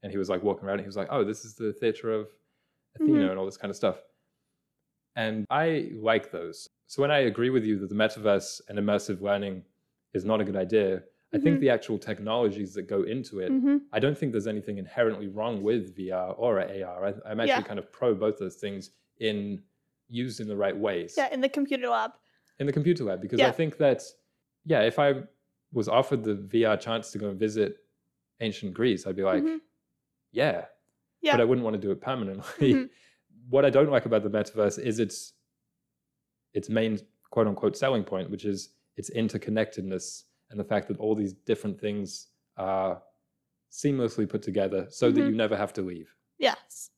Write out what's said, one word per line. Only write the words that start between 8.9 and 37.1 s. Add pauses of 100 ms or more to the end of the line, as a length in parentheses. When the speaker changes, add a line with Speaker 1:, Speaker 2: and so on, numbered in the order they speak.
Speaker 1:
learning (500)
is
not
a
good
idea, (320)
I
think
Speaker 2:
Mm-hmm.
Speaker 1:
the
actual
technologies
that
go
into
it,
Speaker 2:
Mm-hmm. (140)
Speaker 1:
I
don't
think
there's
anything
inherently
wrong
with
V
R
or
A
R.
I, (160)
I'm
actually
Speaker 2:
Yeah.
Speaker 1:
kind
of
pro
both
those
things (280)
in (460)
used
in
the
right
ways.
Speaker 2:
Yeah,
in
the
computer
lab. (460)
Speaker 1:
In
the
computer
lab,
because
I
Speaker 2:
Yeah.
Speaker 1:
think
that, (640)
yeah,
if
I (500)
was
offered
the
V
R
chance
to
go
and
visit (600)
ancient
Greece,
I'd
be
like,
Speaker 2:
Mm-hmm. (760)
Speaker 1:
"Yeah." (560)
Speaker 2:
Yeah.
Speaker 1:
But
I
wouldn't
wanna
do
it
permanently.
<laughs>
Speaker 2:
Mm-hmm. (600)
Speaker 1:
What
I
don't
like
about
the
metaverse
is
its, (1200)
its
main (300)